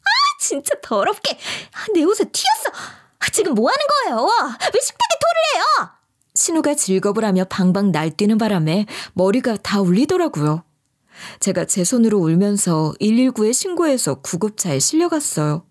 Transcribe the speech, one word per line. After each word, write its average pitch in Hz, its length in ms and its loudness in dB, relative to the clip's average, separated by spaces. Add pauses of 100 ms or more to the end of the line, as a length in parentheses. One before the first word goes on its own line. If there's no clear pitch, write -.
아, - 100 -4 (300)
진짜 - 420 -4
더럽게. 233 500 -2 (400)
아, - 220 -14
내 339 100 2
옷에 392 200 2
튀었어. - 460 -2 (480)
아, - 120 -6
지금 349 240 0
뭐 220 160 2
하는 554 460 0
거예요? 240 120 0 (460)
왜 440 60 4
식탁에 698 400 0
토를 659 140 2 (200)
해요? 466 360 0 (440)
신우가 311 400 0
질겁을 202 500 0
하며 185 200 2
방방 185 480 0
날뛰는 160 460 0
바람에 202 480 0 (280)
머리가 208 420 0
다 - 240 -4
울리더라고요. 190 840 0 (760)
제가 180 260 0
제 - 180 0
손으로 226 340 4
울면서 170 800 2
일일구에 226 540 2
신고해서 302 720 0
구급차에 180 560 -4
실려갔어요. 294 920 0